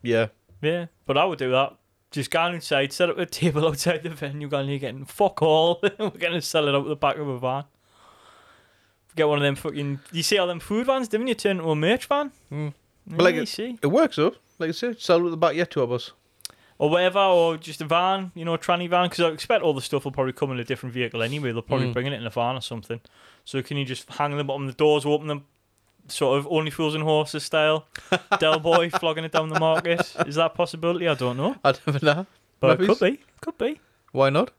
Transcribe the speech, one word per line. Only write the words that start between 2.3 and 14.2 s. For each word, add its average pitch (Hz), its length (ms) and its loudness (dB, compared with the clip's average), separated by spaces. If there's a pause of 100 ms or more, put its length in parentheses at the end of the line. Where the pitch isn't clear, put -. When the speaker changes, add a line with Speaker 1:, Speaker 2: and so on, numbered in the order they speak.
Speaker 2:
inside, 147 480 -2
set 175 160 2
up - 80 -4
a 180 80 -2
table 160 420 0
<laughs> - 20 4
outside 156 340 -2
the 165 60 -8
venue, 147 400 -10
go, 143 120 -2
"You're 139 160 -4
getting 135 280 -8
fuck - 360 0
all." 160 380 4 (100)
<laughs> 202 80 -8
We're 214 140 -2
gonna 170 320 -4
sell 151 240 0
it 139 80 2
out 139 120 0
the 151 80 -4
back 143 220 0
of 147 100 -6
a 127 120 -6
van. 131 240 -2 (1500)
Get 156 120 2
one 147 120 2
of 143 40 2
them 139 120 2
fucking, 143 440 -6 (120)
you 170 100 -6
see 202 160 2
all 180 80 2
them 175 140 -4
food 226 260 -2
vans, 262 220 0
didn't 220 200 -2
you? 247 60 0
Turn 196 240 0
into 165 140 -2
a 151 40 2
merch 175 300 0
van. 285 260 -2 (200)
Speaker 1:
Mm. 147 220 -6 (340)
Speaker 2:
Yeah, 160 100 -12
Speaker 1:
But, 165 60 4
like, 180 120 6
Speaker 2:
you 160 60 -2
Speaker 1:
it, - 60 -4
Speaker 2:
see. 233 340 -10
Speaker 1:
it 143 60 0
works, 269 300 2
though. 160 180 2 (240)